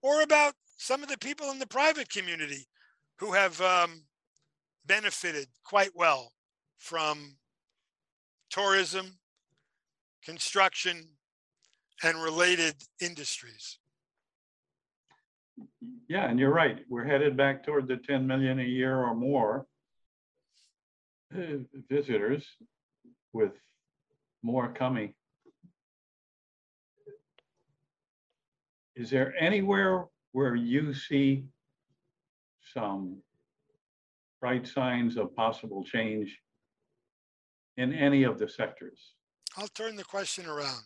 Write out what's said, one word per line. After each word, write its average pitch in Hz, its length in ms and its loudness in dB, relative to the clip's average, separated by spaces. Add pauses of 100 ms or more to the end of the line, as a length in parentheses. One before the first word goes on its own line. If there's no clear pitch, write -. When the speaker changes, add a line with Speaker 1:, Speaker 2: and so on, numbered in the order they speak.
Speaker 1:
or 294 180 4
about 294 320 6 (240)
some 269 260 -2
of 277 60 -14
the 269 80 -6
people 285 340 -8
in 269 80 -8
the 262 80 -6
private 294 440 2
community 160 560 -6 (540)
who 185 120 -4
have, 185 300 2
um, 170 420 2 (800)
benefited 180 640 -2 (180)
quite 196 300 2
well 143 400 2 (420)
from 151 640 -6 (1120)
tourism, 190 680 0 (1040)
construction, 175 880 0 (920)
and 160 200 0
related 165 520 4 (260)
industries. 147 760 -10 (2250)
Speaker 2:
Yeah, 175 220 -2
and 120 100 2
you're 135 140 6
right. 151 280 4 (100)
We're 120 160 -4
headed 143 280 4
back 139 300 2
toward 143 240 0
the 127 80 0
ten 131 300 -2
million 131 340 0
a 123 40 -2
year 127 360 0
or 120 140 0
more, 120 500 0 (1700)
uh, 160 260 -6 (280)
visitors, 131 580 0 (840)
with 107 200 2 (920)
more 120 280 0
coming. 123 440 -4 (3750)
Is 120 140 -8
there 135 280 2
anywhere 190 680 2 (280)
where 127 220 2
you 135 400 0
see 139 500 2 (1300)
some 98 460 -6 (1200)
bright 123 260 0
signs 120 500 -2
of 101 180 -4
possible 110 500 -4
change 107 540 -4 (1400)
in 127 160 -2
any 143 300 4
of 113 160 2
the 107 100 -2
sectors? - 680 -10 (420)
Speaker 1:
I'll 202 120 -10
turn 220 280 -10
the 190 80 -14
question 190 420 -8
around. 143 400 -8